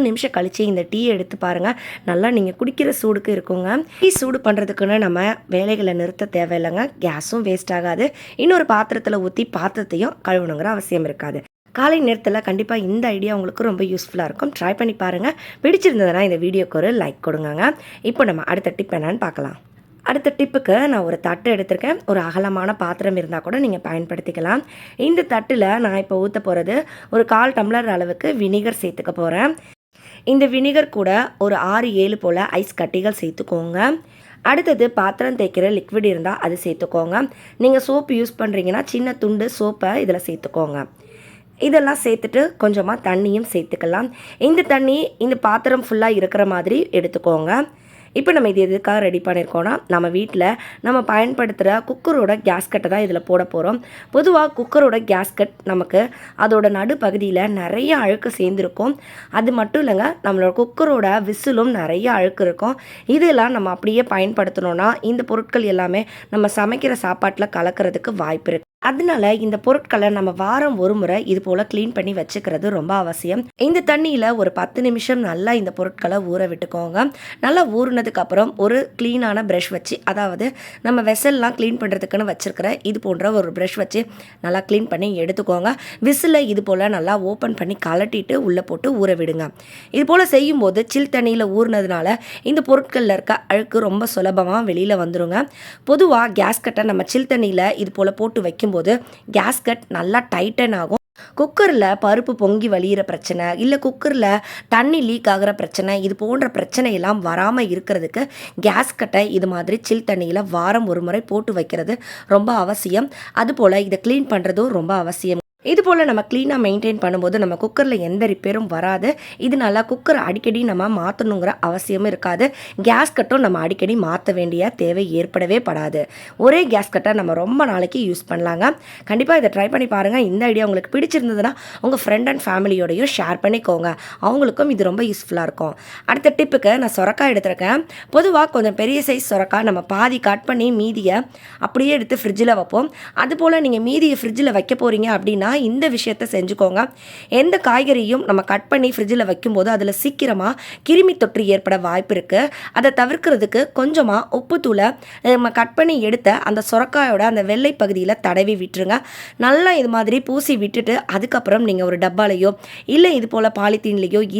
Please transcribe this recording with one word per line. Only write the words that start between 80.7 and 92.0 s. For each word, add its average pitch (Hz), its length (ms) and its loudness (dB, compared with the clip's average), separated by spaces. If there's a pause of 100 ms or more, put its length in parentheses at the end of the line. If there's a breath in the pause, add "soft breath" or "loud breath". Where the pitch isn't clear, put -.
நம்ம 240 240 2
வெசல்லாம் 247 480 2
கிளீன் 233 240 0
பண்றதுக்குன்னு 196 480 -2
வச்சிருக்கிற - 420 -4 (200)
இது 208 160 -6
போன்ற 185 320 -2
ஒரு 170 180 0
பிரஷ் 185 240 -4
வச்சு 214 220 -4 (420 loud breath)
நல்லா 180 240 -2
கிளீன் 220 240 2
பண்ணி 185 160 -2 (140)
எடுத்துக்கோங்க. 185 500 -2 (340 loud breath)
விசிலை 294 340 4 (120)
இது 202 160 0
போல 190 260 2
நல்லா 180 200 0 (160)
ஓப்பன் 220 300 -4
பண்ணி 196 160 -6 (100)
கலட்டிட்டு 208 500 -2 (100)
உள்ள 180 240 0
போட்டு 254 300 -2
ஊற 190 220 2
விடுங்க. 160 240 -4 (500 loud breath)
இது 285 160 4
போல 370 80 8 (140)
செய்யும்போது 262 440 4 (160)
சில் 277 220 0
தண்ணியில 226 400 0
ஊறினதுனால 196 580 0 (360 loud breath)